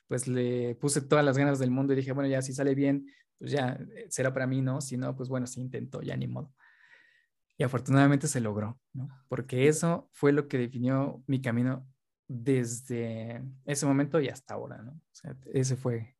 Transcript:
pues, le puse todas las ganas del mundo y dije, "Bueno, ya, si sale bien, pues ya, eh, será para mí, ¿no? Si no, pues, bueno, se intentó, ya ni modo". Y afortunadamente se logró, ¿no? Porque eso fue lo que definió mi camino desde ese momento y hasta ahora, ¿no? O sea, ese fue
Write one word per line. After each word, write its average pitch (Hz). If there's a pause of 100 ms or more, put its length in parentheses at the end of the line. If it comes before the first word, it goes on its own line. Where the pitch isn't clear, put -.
pues, 127
le 123
puse 143
todas 147
las 135
ganas 143
del 127
mundo 135
y 135
dije, 135
"Bueno, 139
ya, 131
si 135
sale 139
bien, 139 (320)
pues 127
ya, 131 (180)
eh, 117
será 131
para 131
mí, 131
¿no? 131
Si -
no, 131
pues, 127
bueno, 127
se 123
intentó, 127
ya -
ni 131
modo". 127 (1040)
Y 151
afortunadamente 139
se 131
logró, 107 (120)
¿no? 127 (200)
Porque 131
eso 165
fue 143
lo 143
que 131
definió 131
mi 131
camino 127 (420)
desde 117 (240)
ese 143
momento 139
y 131
hasta -
ahora, 110
¿no? 127
O 160 (120)
sea, 135 (160)
ese 131
fue 117